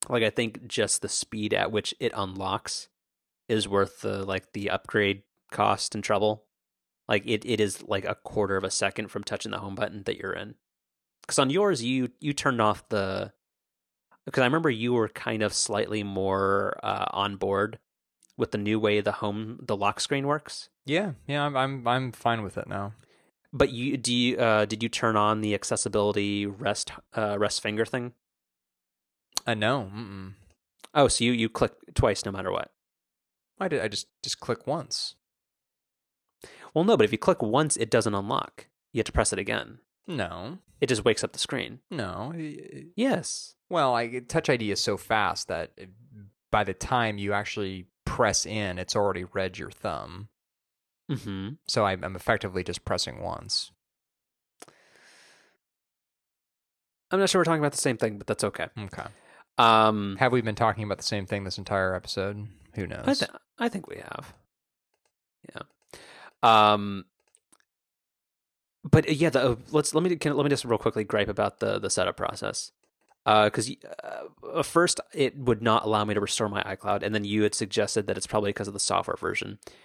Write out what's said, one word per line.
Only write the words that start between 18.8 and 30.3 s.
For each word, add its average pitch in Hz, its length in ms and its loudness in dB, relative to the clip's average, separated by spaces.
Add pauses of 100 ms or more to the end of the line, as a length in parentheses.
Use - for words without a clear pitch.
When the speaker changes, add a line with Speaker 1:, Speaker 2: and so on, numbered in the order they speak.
Speaker 1:
way 104 200 4
the 101 120 0
home, 107 500 -4
the 120 140 -2
lock 101 240 0
screen 139 260 -2
works. - 420 -4 (180)
Speaker 2:
Yeah, 165 260 0 (140)
yeah, 143 180 -2
I'm, 143 120 -2
I'm, 131 300 0
I'm 127 260 2
fine 117 300 0
with 95 160 -6
it - 80 -6
now. 101 260 -6 (600)
Speaker 1:
But 135 180 4
you, 127 260 -2
do 120 160 0
you, 120 260 4
uh, 110 260 6
did 107 180 -2
you 117 60 0
turn 113 280 2
on 107 240 4
the 107 140 0
accessibility 101 920 0
rest, 101 440 -4 (260)
uh, 104 220 0
rest 104 240 0
finger 107 240 0
thing? 123 260 -4 (1300)
Speaker 2:
Uh, 117 80 2
no. 107 400 0
Mm-mm. 98 380 -12 (600)